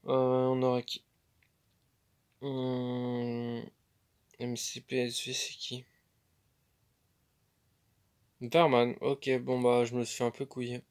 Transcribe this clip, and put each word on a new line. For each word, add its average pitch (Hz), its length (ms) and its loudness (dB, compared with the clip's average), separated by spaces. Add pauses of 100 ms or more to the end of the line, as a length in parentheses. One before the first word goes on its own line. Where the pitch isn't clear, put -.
Euh, 127 420 2
on 131 160 2
aura 123 180 2
qui ? - 220 -10 (1400)
Hum, 123 1200 -4 (760)
M 120 180 -4
C - 240 -8
P 131 160 -4
S 120 260 -2
V, 131 100 -8
c'est - 200 -6
qui ? - 320 -12 (2500)
Darman, 123 600 6
ok, 135 280 -2 (100)
bon 127 220 -2
bah 123 240 6
je 117 100 -6
me 123 80 0
suis - 140 -8
fait 127 60 0
un 117 80 2
peu 135 160 -8
couiller. 123 420 -8